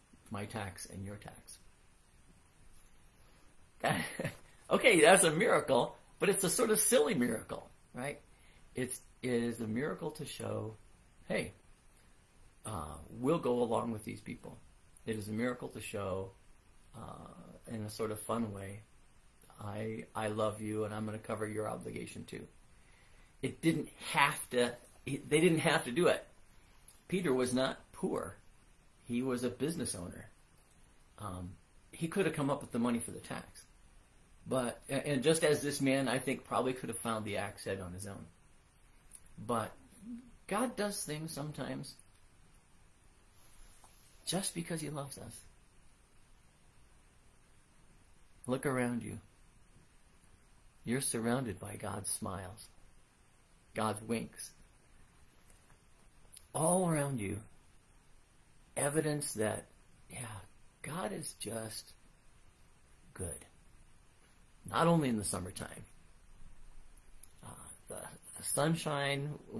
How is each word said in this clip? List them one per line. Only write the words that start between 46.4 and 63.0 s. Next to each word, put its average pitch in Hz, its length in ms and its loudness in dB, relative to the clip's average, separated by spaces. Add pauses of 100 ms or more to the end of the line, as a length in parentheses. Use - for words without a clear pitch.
Look 127 180 -2
around 123 380 0
you. - 160 -8 (1600)
You're 123 180 0
surrounded 117 580 0
by 101 160 -8
God's 98 340 -6
smiles, 95 580 -6 (1080)
God's 107 260 0
winks. - 500 -6 (2000)
All 175 340 4
around 143 320 2
you, 98 180 -2 (1400)
evidence 147 580 2
that, 107 340 -2 (420)
yeah, 123 160 -10 (560)
God 190 320 -4
is 160 260 -6
just 113 540 -6 (1200)